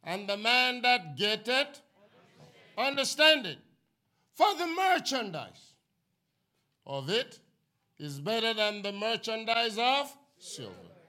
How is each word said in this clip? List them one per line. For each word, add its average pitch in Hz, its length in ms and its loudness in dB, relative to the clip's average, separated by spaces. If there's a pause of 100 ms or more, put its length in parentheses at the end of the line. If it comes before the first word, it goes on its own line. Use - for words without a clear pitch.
And 196 220 -6
the 202 80 -2
man 247 460 2
that 185 340 2
getteth 220 680 0 (960)
understanding. 277 760 4 (760)
For 381 200 4
the 339 140 -2
merchandise 269 1040 -2 (1120)
of 139 240 -8
it 240 300 -4 (580)
is 143 220 -10
better 226 340 0
than 208 280 -2
the 202 100 -4
merchandise 226 840 -2
of 277 380 0 (220)
silver, 90 560 -16 (140)